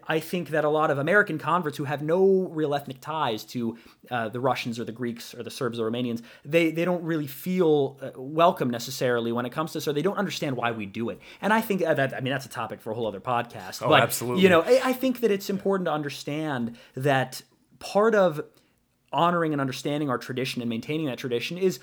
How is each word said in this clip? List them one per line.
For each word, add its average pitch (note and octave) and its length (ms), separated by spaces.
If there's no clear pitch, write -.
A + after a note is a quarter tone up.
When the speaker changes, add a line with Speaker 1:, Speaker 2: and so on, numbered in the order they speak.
Speaker 1:
I D#3+ 140
think E3 300
that D3+ 160
a - 20
lot D#3 220
of C#3 80
American E3+ 400
converts D3+ 400
who D3+ 60
have C#3+ 180
no F#3 500
real D3+ 220
ethnic C#3 260
ties C#3+ 440
to, A#2 340
uh, A#2 180
the A2+ 100
Russians B2 400
or A#2 60
the A2 80
Greeks A#2+ 420
or A#2+ 80
the A2+ 80
Serbs A#2 300
or A2 100
Romanians, A#2+ 300
they, D#3+ 280
they E3 120
don't F3+ 200
really D#3 220
feel, D3+ 760
uh, C3 80
welcome D#3 480
necessarily A#2+ 640
when A#2+ 140
it B2 60
comes D#3+ 200
to, D#3+ 80
so D3 140
they D3 80
don't F#3 160
understand D#3+ 400
why A#2 120
we A2 140
do G#2+ 240
it. F#2 100
And G#3 140
I G3+ 80
think, F#3+ 200
uh, D#3+ 120
that, - 180
I - 80
mean, C3+ 140
that's C3 100
a B2 60
topic A2 320
for A2+ 80
a G#2+ 40
whole A#2 120
other G2 140
podcast. A#2 640
Speaker 2:
Oh, B2 60
Speaker 1:
But, C3 140
Speaker 2:
absolutely. B2 400
Speaker 1:
you F#3 80
know, E3 100
I, B3 240
I C4 80
think B3+ 280
that A3+ 100
it's G3 180
important G3 380
to D#3 60
understand C#3+ 840
that C3 440
part A3 360
of E3+ 280
honoring E3 380
and C#3+ 80
understanding C#3+ 480
our B2 80
tradition B2+ 460
and A#2 80
maintaining D3 340
that B2 140
tradition A#2+ 400
is F#3 240